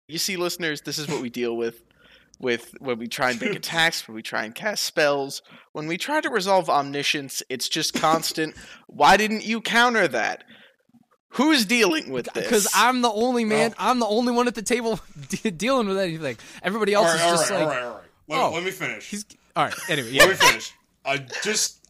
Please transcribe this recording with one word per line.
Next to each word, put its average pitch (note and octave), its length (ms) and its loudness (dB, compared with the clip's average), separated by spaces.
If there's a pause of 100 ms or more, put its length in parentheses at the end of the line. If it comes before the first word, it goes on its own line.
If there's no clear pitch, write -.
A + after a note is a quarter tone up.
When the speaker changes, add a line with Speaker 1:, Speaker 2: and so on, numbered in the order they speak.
Speaker 1:
You D#3+ 120 -8
see, F#3+ 180 -2
listeners, E3+ 440 -4
this C#3+ 180 -8
is D3 80 -6
what D3 120 -4
we A#2+ 120 -6
deal A#2+ 260 -2
with, A#2 240 -4 (580)
with A#2+ 380 -4
when B2 220 -4
we A#2+ 80 -8
try B2+ 240 0
and A#2 100 -6
make G#2 140 -2
Speaker 2:
<laughs> - 0 -
Speaker 1:
attacks, - 520 -2
when A2+ 60 -16
we A2 80 -10
try A#2 220 -6
and A2 100 -10
cast G#3 300 -6
spells, C#3+ 580 0 (300)
when D3+ 160 -8
we E3+ 100 -4
try D4+ 240 -2
to D#4 80 -4
resolve F#3+ 400 2
omniscience, C#3 800 -2
it's B2+ 180 -4
just - 280 -2
constant, D#3+ 600 0 (300)
"Why D#3+ 320 6
didn't G#3+ 280 -2
you A3 160 -2
counter A#3 480 4
that?" G#2 340 -2 (840)
Who's C#4 360 4
dealing A#3 460 2
with B2+ 220 -4
this? - 140 -2
Speaker 2:
'Cause A3 280 2
I'm B3 260 4
the A#3+ 100 2
only A#3 320 0
man, A3 340 0
Speaker 3:
Well F#3+ 140 0
Speaker 2:
I'm B3 80 0
the A#3 80 0
only A#3+ 240 0
one A#3+ 160 2
at A#3+ 60 -2
the A3+ 80 -10
table A3+ 380 -2 (160)
<laughs> C#3 140 -16
de-, A3 200 -4
dealing G#3+ 380 0
with F#3+ 100 -2
anything. D#3+ 400 -4 (240)
Everybody G3+ 320 0
else G#3 140 6
Speaker 3:
All E3 80 4
right, E3+ 180 4
Speaker 2:
is E3+ 60 4
just F3+ 120 2
Speaker 3:
all F#3+ 80 0
right, D#3+ 80 2
Speaker 2:
like, C#3 100 -2
Speaker 3:
all B2 60 -4
right, A#2+ 40 -8
all A#2 80 -10
right. G2+ 80 -18 (240)
Let, D#3 160 -2
Speaker 2:
"Oh, D#3 100 4
Speaker 3:
let F3 100 -4
me F#3+ 80 -4
finish. B2 380 -8
Speaker 2:
he's," G#3 160 -8 (300)
all D3+ 100 2
right, A2 80 -4 (160)
anyway, C#3 220 -2
Speaker 3:
Let - 20 -4
Speaker 2:
yeah. - 140 8
Speaker 3:
me F#3+ 80 2
finish. - 360 2 (340)
I C#3 120 -2 (260)
just, - 360 -2 (100)